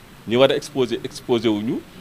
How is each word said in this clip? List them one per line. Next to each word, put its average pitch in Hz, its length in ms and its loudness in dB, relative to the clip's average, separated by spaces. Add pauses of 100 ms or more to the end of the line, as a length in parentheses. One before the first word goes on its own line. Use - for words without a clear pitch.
(280)
ñu 110 100 0
war 135 140 6
a 131 40 0
exposer, 123 480 -2
exposé 120 460 0
wuñu, 110 320 -2 (200)